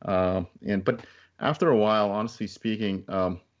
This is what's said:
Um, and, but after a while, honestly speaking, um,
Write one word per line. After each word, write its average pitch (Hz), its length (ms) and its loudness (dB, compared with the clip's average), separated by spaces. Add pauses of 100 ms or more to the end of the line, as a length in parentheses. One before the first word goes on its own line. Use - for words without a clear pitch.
Um, 92 440 0 (180)
and, 98 180 0
but - 180 0 (380)
after 151 300 0
a 123 80 6
while, 107 320 4
honestly 107 380 -4
speaking, 104 600 -4
um, 92 300 -2 (200)